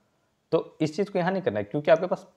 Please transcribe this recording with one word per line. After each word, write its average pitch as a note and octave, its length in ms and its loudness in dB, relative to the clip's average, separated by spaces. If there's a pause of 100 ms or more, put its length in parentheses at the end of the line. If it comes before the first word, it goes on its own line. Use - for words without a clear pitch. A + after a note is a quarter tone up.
(520)
तो - 300 -2
इस D#3 140 -2
चीज़ G3 160 -2
को F#3 80 -2
यहाँ F3 120 0
नहीं F#3+ 100 -2
करना G#2 180 0
है, G#2 40 -2
क्योंकि D3 280 0
आपके E3+ 160 6
पास, F3+ 280 -4